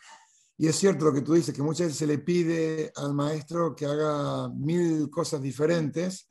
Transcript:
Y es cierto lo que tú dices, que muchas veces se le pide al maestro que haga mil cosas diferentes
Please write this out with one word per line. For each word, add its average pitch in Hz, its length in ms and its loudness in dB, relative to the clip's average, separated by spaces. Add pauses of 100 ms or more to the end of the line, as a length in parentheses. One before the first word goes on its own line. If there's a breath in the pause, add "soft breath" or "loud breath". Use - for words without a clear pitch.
(580 loud breath)
Y 156 80 2
es 160 100 2
cierto 175 280 2
lo 147 100 6
que 143 80 0
tú 147 120 0
dices, 151 200 2
que 135 80 -4
muchas 160 240 0
veces 147 120 -4
se 156 80 -2
le 147 120 2
pide 160 800 0
al 143 180 -2
maestro 156 640 -2
que 147 100 -4
haga 143 640 -2
mil 156 600 0
cosas 156 320 -4
diferentes 156 920 -2